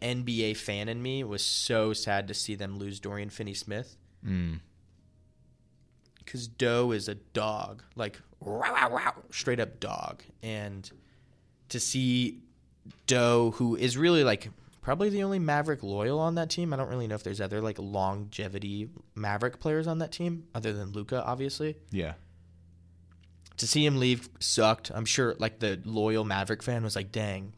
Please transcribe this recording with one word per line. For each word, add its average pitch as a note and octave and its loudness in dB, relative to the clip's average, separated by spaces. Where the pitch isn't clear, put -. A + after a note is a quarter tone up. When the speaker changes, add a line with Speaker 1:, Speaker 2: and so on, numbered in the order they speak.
Speaker 1:
N B2 0
B A2+ 0
A G#2+ 2
fan G#2 -4
in A#2+ -4
me C3 -2
was G2+ -4
so A2 2
sad G2+ 0
to G#2 -8
see - -4
them G2 -6
lose G2+ -6
Dorian G2+ -6
Finney-Smith. G#2 -8
Speaker 2:
Mm. F2 -2
Speaker 1:
'Cause A#2+ -8
Doe A#2+ 2
is G#2 -2
a G#2 -6
dog. G#2+ -4
Like, A2 -6
wow, G#2 -6
wow, B2 4
wow, - 0
straight B2 0
up - -4
dog. - -6
And G#2 -8
to B2 -4
see B2 2
Doe, A#2+ 6
who A#2 2
is B2 2
really, E3 6
like, A2 2
probably F3 0
the G3+ 0
only G3 0
Maverick D3 2
loyal G#2 0
on E3 2
that D#3+ 0
team. E3+ -2
I C3+ 0
don't C3+ -2
really B2 -2
know G#2+ -2
if - -8
there's G2+ -4
other, G#2 -2
like, A2 -2
longevity G2+ -4
Maverick G#2+ -2
players D#3+ 0
on D#3+ -2
that D#3+ -4
team, E3+ -4
other A2+ -2
than G#2 -4
Luka, G#2+ -4
obviously. C#3 -4
Speaker 2:
Yeah. E2+ -2
Speaker 1:
To A#2 0
see D3+ 4
him C#3+ 6
leave B2 4
sucked. - 4
I'm A2+ -4
sure, A#2+ 2
like, A2 -2
the G2 0
loyal A2 2
Maverick G2 -2
fan A#2+ 0
was G#2+ -2
like, G2+ -4
"Dang." G2 -4